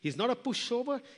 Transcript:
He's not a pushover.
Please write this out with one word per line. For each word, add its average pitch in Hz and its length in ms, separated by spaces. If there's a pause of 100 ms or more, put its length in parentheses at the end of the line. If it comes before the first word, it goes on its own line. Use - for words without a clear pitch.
He's 147 160
not 226 140
a 247 40
pushover. 254 640 (160)